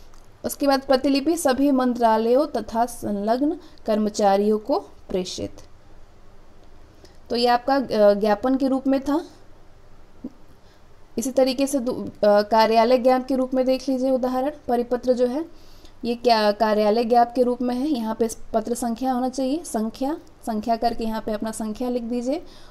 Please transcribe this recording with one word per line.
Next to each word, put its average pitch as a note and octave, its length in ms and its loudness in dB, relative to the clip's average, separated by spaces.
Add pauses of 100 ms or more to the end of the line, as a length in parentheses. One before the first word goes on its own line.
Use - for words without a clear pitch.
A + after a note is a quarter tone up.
(460)
उसके C#4 220 -2
बाद C4+ 140 4
प्रतिलिपि C#4 560 0
सभी C#4 340 2
मंत्रालयों A#3+ 760 2
तथा A3+ 380 -2
संलग्न A#3 720 -2 (280)
कर्मचारियों G#3 760 2
को C#4+ 200 -2
प्रेषित। - 760 -8 (1800)
तो A#3 60 -4
ये A#3+ 120 2
आपका, A#3+ 280 2
अ, G#3+ 380 4
ज्ञापन G#3 420 0
के C4+ 120 0
रूप C4 200 0
में C4+ 140 2
था। D4 240 -2 (1900)
इसी B3 140 -4
तरीके C4 360 0
से C#4 120 -2
दू-, A3+ 300 -6 (140)
अ, G#3 180 6
कार्यालय A3+ 560 4
ज्ञाप B3+ 280 2
के C4+ 100 -2
रूप B3+ 180 -2
में B3+ 120 2
देख C4 240 0
लीजिए C4 220 0
उदाहरण, B3+ 400 0 (160)
परिपत्र A#3+ 460 0
जो B3 140 0
है D4+ 400 -8 (380)
ये A#3+ 100 -2
क्या A3+ 360 4
कार्यालय G#3+ 520 2
ज्ञाप A#3+ 320 4
के B3+ 80 4
रूप A#3+ 180 -2
में B3 140 -2
है। B3+ 120 -2
यहाँ A3+ 280 -2
पे A3+ 100 0
इस A3 120 -4 (160)
पत्र A3+ 220 -2
संख्या A#3+ 360 -2
होना B3+ 180 -2
चाहिए, C4+ 340 -2
संख्या, B3+ 540 -4 (280)
संख्या A3+ 300 -2
करके A#3 280 -2
यहाँ A3 220 -4
पे A#3 60 -4
अपना A3 200 -4
संख्या A3 380 -6
लिख B3 140 -4
दीजिए। B3 400 -4 (280)